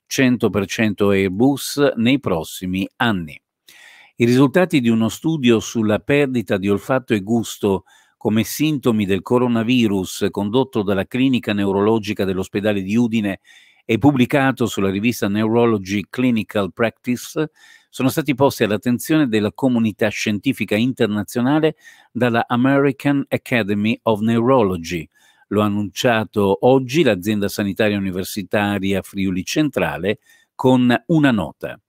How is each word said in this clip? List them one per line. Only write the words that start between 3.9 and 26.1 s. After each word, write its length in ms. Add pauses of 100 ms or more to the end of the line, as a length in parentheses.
I 100
risultati 560
di 80
uno 200
studio 500
sulla 400
perdita 580
di 120
olfatto 440
e 60
gusto 640 (420)
come 180
sintomi 640
del 160
coronavirus, 1120
condotto 500
dalla 240
clinica 480
neurologica 720
dell'ospedale 560
di 140
Udine 440 (460)
e 140
pubblicato 680
sulla 240
rivista 380
Neurology 800
Clinical 640
Practice, 800 (360)
sono 220
stati 240
posti 300
all'attenzione 640
della 260
comunità 540
scientifica 680
internazionale 1000 (360)
dalla 360
American 800
Academy 760
of 180
Neurology. 840 (420)
Lo 120
ha 40
annunciato 1000